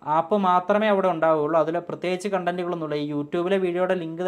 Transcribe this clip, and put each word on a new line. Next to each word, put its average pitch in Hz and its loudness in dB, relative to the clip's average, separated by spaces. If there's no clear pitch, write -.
ആപ്പ് 165 0
മാത്രമേ 196 2
അവിടെ 190 2
ഉണ്ടാവുകയുള്ളൂ. 160 2
അതിൽ 165 0
പ്രത്യേകിച്ച് 180 -4
കണ്ടന്റുകളൊന്നുമില്ല. 175 -4
ഈ 147 -6
YouTube-ലെ 175 -2
വീഡിയോയുടെ 180 0
ലിങ്ക് 165 -6